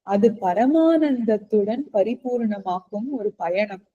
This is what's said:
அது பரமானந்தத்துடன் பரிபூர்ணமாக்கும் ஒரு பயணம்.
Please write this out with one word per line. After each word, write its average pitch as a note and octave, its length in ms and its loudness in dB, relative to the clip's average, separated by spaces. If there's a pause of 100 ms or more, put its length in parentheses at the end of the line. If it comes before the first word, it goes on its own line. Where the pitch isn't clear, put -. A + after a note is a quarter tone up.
அது G3+ 280 2
பரமானந்தத்துடன் A#3 1500 2 (120)
பரிபூர்ணமாக்கும் G#3 1160 -2
ஒரு G#3+ 200 -4
பயணம். F#3+ 520 -4 (120)